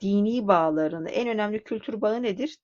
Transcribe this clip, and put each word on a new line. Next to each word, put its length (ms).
dini 460
bağlarını, 600
en 180
önemli 360
kültür 380
bağı 220
nedir? 400